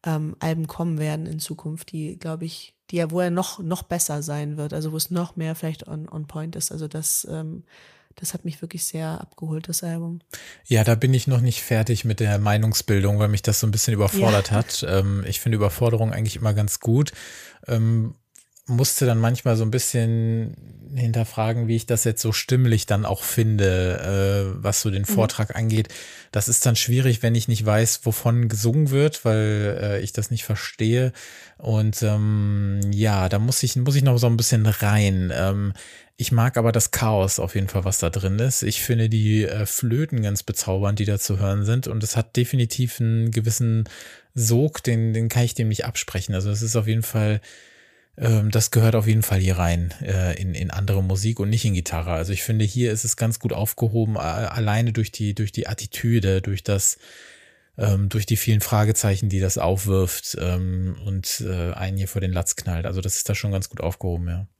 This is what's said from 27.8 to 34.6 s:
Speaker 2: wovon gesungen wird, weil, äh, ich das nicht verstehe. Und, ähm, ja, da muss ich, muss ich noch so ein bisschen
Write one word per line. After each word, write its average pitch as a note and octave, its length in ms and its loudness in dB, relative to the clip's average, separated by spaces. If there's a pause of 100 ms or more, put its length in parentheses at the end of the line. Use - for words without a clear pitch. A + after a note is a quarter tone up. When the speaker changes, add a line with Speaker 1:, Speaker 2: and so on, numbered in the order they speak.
Speaker 2:
wovon A#2 420 2
gesungen A#2 400 2
wird, C#3+ 380 2
weil, G#2+ 560 2
äh, G#2 180 0
ich G#2 140 -6
das - 160 -4
nicht A#2 140 -4
verstehe. A#2 680 0 (460)
Und, G#2+ 440 0
ähm, G#2 800 2 (100)
ja, G2+ 380 2
da G2+ 100 2
muss A#2+ 240 2
ich, B2 140 0
muss C3+ 200 2
ich C3+ 60 4
noch C3 140 4
so A#2+ 120 4
ein A#2 100 4
bisschen A2+ 260 2